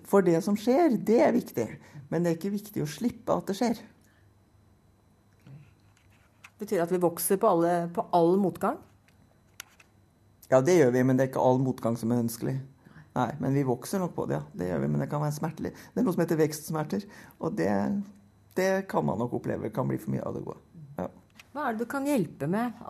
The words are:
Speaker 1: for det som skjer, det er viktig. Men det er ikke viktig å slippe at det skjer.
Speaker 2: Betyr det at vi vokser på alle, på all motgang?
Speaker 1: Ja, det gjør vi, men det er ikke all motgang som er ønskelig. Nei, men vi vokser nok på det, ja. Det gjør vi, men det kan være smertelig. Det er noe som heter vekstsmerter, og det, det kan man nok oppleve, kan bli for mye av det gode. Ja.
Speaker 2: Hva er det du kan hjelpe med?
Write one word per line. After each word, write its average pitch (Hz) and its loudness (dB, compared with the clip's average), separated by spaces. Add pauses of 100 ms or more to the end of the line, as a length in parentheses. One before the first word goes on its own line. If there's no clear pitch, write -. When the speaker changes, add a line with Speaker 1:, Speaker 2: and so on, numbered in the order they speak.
Speaker 1:
for 202 4
det 170 6
som 202 2
skjer, 262 4
det 214 4
er 233 4
viktig. 120 -2 (440)
Men 170 0
det 170 2
er 165 -2
ikke 196 -4
viktig - -6
å 147 -4
slippe - -4
at 175 -2
det 196 -4
skjer. 233 0 (2750)
Speaker 2:
Betyr 208 -2
det 170 0
at 170 -2
vi 180 0
vokser 175 0
på - 6
alle, 170 4 (180)
på 170 -4 (100)
all 175 6
motgang? 202 -2 (1700)
Speaker 1:
Ja, 131 6
det 175 4
gjør 127 6
vi, 127 4
men 127 4
det 131 2
er 131 -4
ikke - 0
all 131 4
motgang 123 -2
som 117 -2
er 120 2
ønskelig. 131 -4 (560)
Nei, 127 0 (100)
men 135 -2
vi 139 2
vokser 131 -2
nok 175 -4
på - -4
det, 143 -2
ja. 147 -8
Det 175 -6
gjør 170 -2
vi, 147 0
men 147 0
det 139 -4
kan 147 -2
være 147 -2
smertelig. - -6
Det - -8
er 247 0
noe 185 0
som 175 0
heter 165 0
vekstsmerter, 156 -2 (340)
og 170 -4
det, 208 0 (880)
det 190 2 (220)
kan 160 0
man 107 -2
nok 123 -4
oppleve, - -6
kan 131 -2
bli 131 -2
for 135 -8
mye 131 -4
av - -8
det - -8
gode. - -12 (400)
Ja. 180 -4 (480)
Speaker 2:
Hva 285 -4
er 220 -4
det 233 -4
du 233 -6
kan 277 -4
hjelpe 180 0
med? 226 -2 (140)